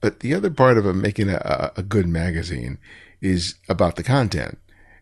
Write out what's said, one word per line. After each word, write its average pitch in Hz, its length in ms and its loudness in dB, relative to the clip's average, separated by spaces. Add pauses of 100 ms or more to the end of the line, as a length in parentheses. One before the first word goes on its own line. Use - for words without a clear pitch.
But - 180 -2
the 127 160 -2
other 196 160 0
part 131 260 6
of 101 80 2
a, 95 80 2
making 98 360 0
a, 92 80 -2
a, - 420 -4
a 90 40 -6
good 101 240 0
magazine 82 720 -4 (440)
is 90 340 -2 (120)
about 87 280 0
the 85 80 -8
content. 92 560 0 (420)